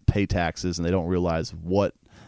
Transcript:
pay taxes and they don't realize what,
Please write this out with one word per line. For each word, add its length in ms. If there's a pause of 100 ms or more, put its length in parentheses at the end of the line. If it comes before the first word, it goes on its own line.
pay 180
taxes 520
and 80
they 60
don't 160
realize 460
what, 420 (320)